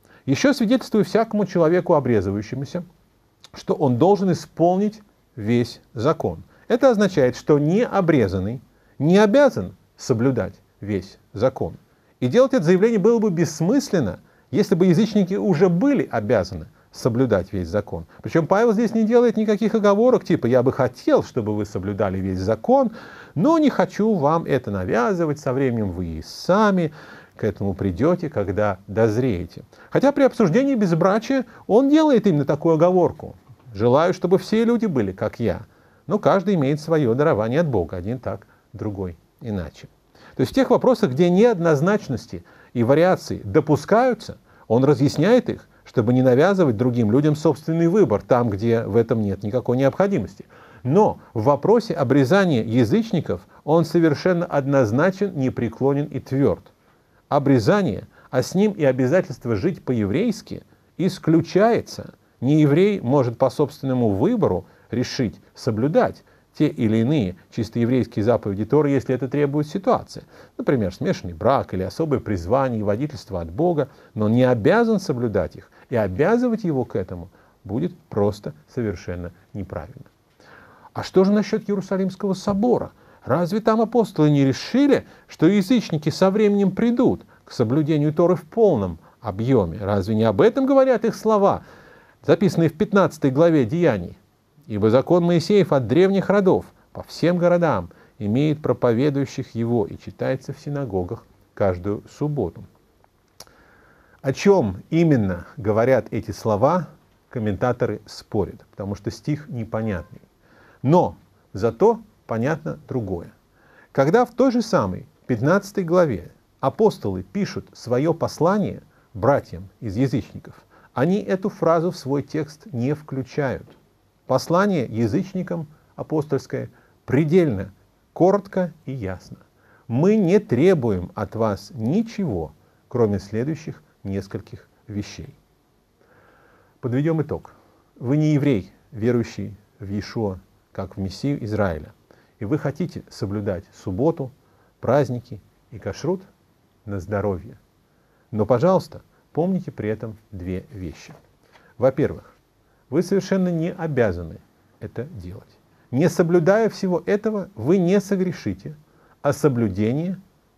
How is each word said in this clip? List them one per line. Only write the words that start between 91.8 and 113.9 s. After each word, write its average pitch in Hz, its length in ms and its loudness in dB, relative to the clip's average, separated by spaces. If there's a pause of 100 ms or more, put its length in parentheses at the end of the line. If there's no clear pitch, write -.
записанные 165 440 2
в - 80 -4
пятнадцатой 190 540 0
главе 151 340 4
Деяний? 110 520 -2 (480)
«Ибо 107 240 0
закон 147 340 4
Моисеев 175 480 2
от 131 160 2
древних 190 420 2
родов 185 360 2 (260)
по 90 120 -14
всем 175 340 -2
городам 165 520 0 (300)
имеет 143 420 0
проповедующих 131 920 -2
его 117 300 -2
и - 120 -12
читается 131 540 -8
в - 80 -16
синагогах 113 640 -8 (300)
каждую 101 560 -4
субботу». 135 560 -6 (1600)
О 135 120 -2
чём 143 560 0
именно 120 680 2
говорят 113 560 2
эти 110 200 -8
слова, 131 580 0 (400)
комментаторы 110 760 -4
спорят, - 640 -8
потому 101 240 -10
что - 140 -10
стих 147 380 -8
непонятный. 110 720 -8 (600)
Но 135 340 2 (380)
зато 117 480 0 (240)
понятно 147 520 -4 (120)
другое. 95 420 -8 (640)